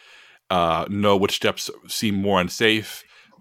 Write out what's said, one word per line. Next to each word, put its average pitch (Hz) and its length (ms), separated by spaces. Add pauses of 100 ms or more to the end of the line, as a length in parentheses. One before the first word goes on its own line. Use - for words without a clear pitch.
(520)
uh, 82 380
know 101 280
which 98 180
steps - 360 (160)
seem 101 280
more 98 240
unsafe. 107 640 (380)